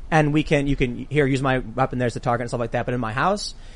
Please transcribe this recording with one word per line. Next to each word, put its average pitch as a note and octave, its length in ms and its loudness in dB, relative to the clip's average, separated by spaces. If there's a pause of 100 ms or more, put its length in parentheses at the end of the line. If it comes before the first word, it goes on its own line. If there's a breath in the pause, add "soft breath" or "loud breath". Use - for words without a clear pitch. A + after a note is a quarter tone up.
and D3+ 240 4
we D#3 80 4
can, C#3+ 240 2
you C#3+ 100 2
can, A#2+ 360 -2
"Here, C#3+ 160 4
use C3+ 160 0
my C3 160 2
weapon, B2 400 -2
there's A#2+ 160 0
the A#2+ 40 -6
target," A#2+ 260 0
and A#2+ 40 -6
stuff A#2+ 100 -2
like A#2 120 -4
that. A#2+ 140 -2
But B2 100 -2
in B2 40 -2
my A2 140 -4
house, F3+ 400 -2 (220 soft breath)